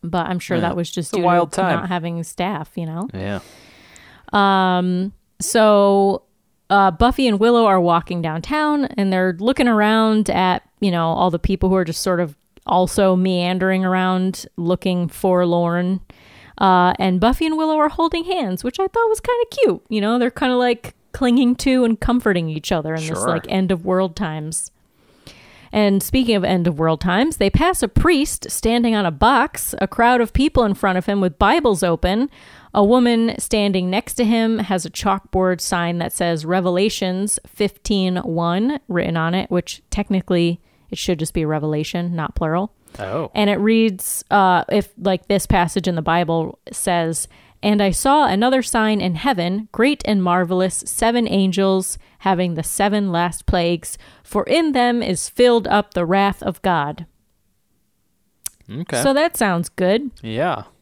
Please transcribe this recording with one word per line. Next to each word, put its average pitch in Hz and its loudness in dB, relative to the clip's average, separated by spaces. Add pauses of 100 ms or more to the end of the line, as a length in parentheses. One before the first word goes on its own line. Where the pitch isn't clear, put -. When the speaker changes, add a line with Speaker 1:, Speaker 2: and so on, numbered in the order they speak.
Speaker 1:
but 170 -4
I'm 180 -4
sure 175 -4
Speaker 2:
Yeah. 170 0
Speaker 1:
that 180 -4
was 175 -4
just - -6
Speaker 2:
It's - -8
a 196 0
Speaker 1:
due - -2
Speaker 2:
wild 175 2
Speaker 1:
to 185 -2
Speaker 2:
time. 170 0
Speaker 1:
not 180 -6
having 170 -4
staff, 175 -6
you 170 -6
know? 160 -8
Speaker 2:
Yeah. 98 -6 (920)
Speaker 1:
Um, 185 0 (300)
so, 202 4 (460)
uh, 196 4
Buffy 247 2
and 202 2
Willow 233 4
are 190 4
walking 170 0
downtown, 285 -2 (120)
and 196 0
they're 185 0
looking 247 2
around 214 4
at, 185 0 (160)
you 196 2
know, 165 0
all 175 2
the 170 -2
people 190 0
who 190 4
are 185 2
just 160 -6
sort 180 0
of 156 -4 (300)
also 185 2
meandering 185 0
around 185 0 (120)
looking 175 -2
forlorn. 180 0 (580)
Uh, 180 4
and 185 0
Buffy 247 2
and 311 -2
Willow 311 0
are 302 2
holding 330 -2
hands, 302 -4
which 254 -6
I 381 0
thought 466 0
was 427 0
kinda 480 -2
cute. 403 0
You 214 -2
know, 220 0
they're 247 0
kinda, 254 -2
like, 247 -2 (180)
clinging 247 2
to 254 2
and 226 0
comforting 214 0
each 156 -6
other 160 -2
in 160 -4
this, 156 -6
Speaker 2:
Sure. 110 -2
Speaker 1:
like, 165 -4
end 190 -2
of 180 -4
world 185 -2
times. 156 -8 (1000)
And 202 2
speaking 240 0
of 185 0
end 175 2
of 151 -2
world 160 0
times, 214 0
they 202 2
pass 349 0
a 240 -2
priest 302 0
standing 233 0
on 202 0
a 165 0
box, 240 0
a 190 0
crowd 240 2
of 220 -2
people 262 2
in 202 0
front 185 0
of - -4
him 202 0
with 180 -2
Bibles 220 2
open. 185 0 (460)
A 208 4
woman 233 4
standing 196 0
next 196 -4
to 247 0
him 226 2
has 190 -2
a 160 -10
chalkboard 185 -2
sign 175 -2
that 170 -4
says 165 -2
Revelations 185 -2
fifteen 190 -2
one 175 -2
written 170 -2
on 165 -2
it, 190 -4
which - -4
technically 180 -2 (300)
it 190 -10
should 175 -2
just 156 -6
be 165 -2
Revelation, 156 -4
not 160 -6
plural. 170 -2 (280)
Speaker 2:
Oh. 110 -6
Speaker 1:
And 208 0
it 208 0
reads, 220 0
uh, 185 4
if, 208 -2 (100)
like, 185 -2
this 202 0
passage 175 0
in 175 -2
the 160 -4
Bible 165 -2 (120)
says, 165 -2 (360)
"And 208 2
I 196 2
saw 277 2
another 247 2
sign 214 0
in 185 -2
heaven, 185 -2
great 277 0
and 202 0
marvelous, 180 0
seven 233 0
angels 190 0 (220)
having 180 0
the 160 -6
seven 202 -2
last 170 -4
plagues, 170 -2 (260)
for - -4
in 311 0
them 240 0
is - -4
filled 240 2
up 208 0
the 175 0
wrath 196 0
of 190 -6
God." 160 -2 (1600)
Speaker 2:
Okay. 131 -6
Speaker 1:
So 269 2
that 311 -2
sounds 180 0
good. 220 -2 (100)
Speaker 2:
Yeah. 117 -4 (180)